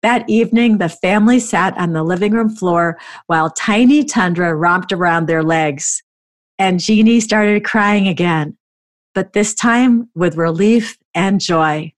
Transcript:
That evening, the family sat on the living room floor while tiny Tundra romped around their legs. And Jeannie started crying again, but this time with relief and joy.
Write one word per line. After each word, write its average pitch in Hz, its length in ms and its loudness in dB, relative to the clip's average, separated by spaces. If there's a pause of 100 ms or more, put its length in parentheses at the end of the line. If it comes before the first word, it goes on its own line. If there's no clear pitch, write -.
That 233 260 0
evening, 226 500 2
the 180 100 -2
family 208 520 2
sat 190 360 -2
on 170 160 -2
the 160 120 -2
living 185 260 -2
room 220 240 0
floor 170 420 -2 (300)
while 165 240 0
tiny 254 540 2
Tundra 175 500 -2
romped 175 380 0
around 170 340 0
their 160 160 0
legs. 156 640 -2 (560)
And 190 180 0
Jeannie 220 400 2
started 208 460 0
crying 208 420 0
again, 160 500 -2 (560)
but 190 200 -6
this 208 200 -2
time 240 600 2
with 165 220 -2
relief 190 600 0 (160)
and 190 280 0
joy. 156 580 -2